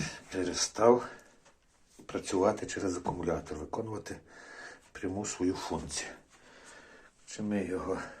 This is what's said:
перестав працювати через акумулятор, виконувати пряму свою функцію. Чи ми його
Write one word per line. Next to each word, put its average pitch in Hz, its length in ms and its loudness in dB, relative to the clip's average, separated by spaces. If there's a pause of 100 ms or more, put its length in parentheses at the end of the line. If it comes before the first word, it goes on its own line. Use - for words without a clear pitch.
(320)
перестав 104 720 6 (1000)
працювати 98 600 2
через 95 300 -2
акумулятор, 82 640 -2
виконувати 101 580 -6 (760)
пряму 101 340 -4
свою 90 280 2
функцію. - 560 -4 (1160)
Чи - 160 -8
ми 104 220 2
його 92 340 -2 (220)